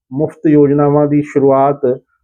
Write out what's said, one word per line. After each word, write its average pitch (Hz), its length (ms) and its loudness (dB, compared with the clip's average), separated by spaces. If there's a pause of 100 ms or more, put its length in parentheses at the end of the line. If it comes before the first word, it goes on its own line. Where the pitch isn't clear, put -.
(120)
ਮੁਫਤ 151 340 -6
ਯੋਜਨਾਵਾਂ 147 600 2
ਦੀ 147 160 -2
ਸ਼ੁਰੂਆਤ 139 760 0 (240)